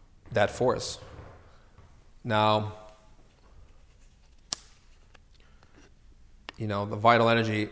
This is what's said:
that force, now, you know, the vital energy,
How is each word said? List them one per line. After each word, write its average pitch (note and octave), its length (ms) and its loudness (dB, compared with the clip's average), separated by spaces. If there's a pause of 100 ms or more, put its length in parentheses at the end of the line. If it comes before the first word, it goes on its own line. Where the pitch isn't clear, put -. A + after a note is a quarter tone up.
(320)
that G2+ 180 2
force, - 480 -4 (1200)
now, G#2+ 520 0 (3750)
you A2 100 -10
know, G2+ 180 -4
the G#2+ 100 -8
vital A2+ 340 4
energy, A2 440 0